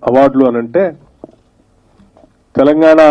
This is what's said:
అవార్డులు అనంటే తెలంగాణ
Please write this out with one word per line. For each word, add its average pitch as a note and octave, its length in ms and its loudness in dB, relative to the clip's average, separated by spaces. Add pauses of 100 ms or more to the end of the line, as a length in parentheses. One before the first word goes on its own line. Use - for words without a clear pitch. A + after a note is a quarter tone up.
అవార్డులు C3+ 420 0
అనంటే A#2+ 340 -4 (1700)
తెలంగాణ D#3 420 2 (100)